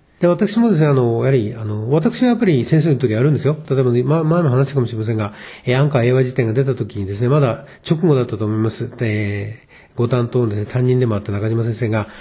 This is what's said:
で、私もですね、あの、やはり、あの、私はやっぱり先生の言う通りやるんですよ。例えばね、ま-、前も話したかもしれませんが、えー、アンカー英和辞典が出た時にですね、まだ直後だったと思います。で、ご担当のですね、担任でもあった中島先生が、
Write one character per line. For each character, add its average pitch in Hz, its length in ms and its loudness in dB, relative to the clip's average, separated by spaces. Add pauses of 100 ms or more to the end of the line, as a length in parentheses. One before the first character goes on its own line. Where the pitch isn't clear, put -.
(180)
で、 175 80 2
私 185 320 2
も 233 120 4
で 196 40 4
す 151 60 2
ね、 156 80 4
あ 143 40 4
の、 120 280 2
や 120 60 0
は 135 40 2
り、 113 240 0
あ 113 100 -10
の、 107 280 -6
私 196 320 0
は 247 40 4
や 240 60 4
っ 240 40 -2
ぱ 240 80 0
り 135 180 2
先 156 180 2
生 170 60 0
の 147 60 4
言 - 20 2
う 117 40 -8
通 127 80 2
り 107 60 0
や 113 80 2
る 147 80 2
ん 147 40 2
で 117 40 0
す - 80 -2
よ。 151 100 2 (140)
例 135 80 2
え 135 40 2
ば 123 100 2
ね、 120 100 2
ま-、 156 220 0
前 170 180 2
も 151 80 2
話 135 180 2
し - 20 -10
た 147 40 -10
か 139 60 2
も 117 80 0
し 107 40 -8
れ 110 60 -6
ま 110 60 -4
せ 113 100 -2
ん - 20 0
が、 104 180 -4 (300)
え 123 80 0
ー、 127 60 2
ア 139 60 4
ン 147 60 2
カ 131 100 0
ー 117 60 2
英 127 60 2
和 131 120 2
辞 127 100 -4
典 120 140 0
が 110 40 -2
出 131 120 0
た 131 100 -2
時 - 240 -6
に 98 80 -4
で 98 80 -8
す 101 60 -8
ね、 120 80 0
ま 143 100 4
だ 123 280 0 (220)
直 165 120 0
後 160 160 4
だ 127 60 2
っ 120 40 -2
た 113 100 -6
と 107 80 -4
思 107 120 -2
い - 20 0
ま 110 120 0
す。 - 260 -10
で、 104 720 -4 (260)
ご 120 140 0
担 120 200 0
当 120 180 0
の - 20 -2
で 101 80 -4
す 104 100 -4
ね、 - 60 -12
担 127 120 0
任 127 140 2
で 123 80 2
も 110 80 0
あ 101 60 -4
っ - 20 -10
た - 80 -8
中 101 180 -4
島 113 140 -2
先 113 120 -4
生 110 160 -4
が、 107 180 -2 (120)